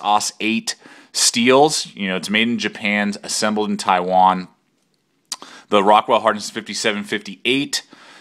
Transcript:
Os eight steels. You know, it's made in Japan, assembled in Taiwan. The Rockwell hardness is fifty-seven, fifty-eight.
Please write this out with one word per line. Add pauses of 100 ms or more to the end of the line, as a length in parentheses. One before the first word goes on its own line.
Os
eight (360)
steels.
You
know,
it's
made
in
Japan, (100)
assembled
in
Taiwan. (1200)
The
Rockwell
hardness
is
fifty-seven,
fifty-eight. (380)